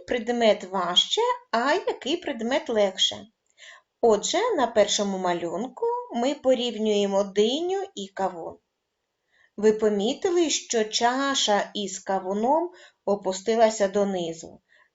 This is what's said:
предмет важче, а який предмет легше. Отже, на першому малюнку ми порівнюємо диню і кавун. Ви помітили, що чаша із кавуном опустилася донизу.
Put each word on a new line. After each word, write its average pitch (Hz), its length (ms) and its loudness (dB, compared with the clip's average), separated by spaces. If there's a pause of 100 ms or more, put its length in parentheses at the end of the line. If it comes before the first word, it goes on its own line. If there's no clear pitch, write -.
предмет 226 580 0
важче, 180 560 0 (300)
а 254 240 2
який 349 420 -2
предмет 269 520 -4
легше. 202 580 0 (760)
Отже, 220 380 2 (180)
на 254 100 2
першому 202 520 2
малюнку 180 680 -4 (280)
ми 254 200 -2
порівнюємо 214 920 0
диню 269 600 0 (100)
і 196 140 -10
кавун. 175 500 -6 (1000)
Ви 214 160 4
помітили, 240 760 2
що - 340 -2
чаша 240 920 0
із 202 240 -6
кавуном 214 720 0 (340)
опустилася 202 840 2
донизу. 190 720 -4 (340)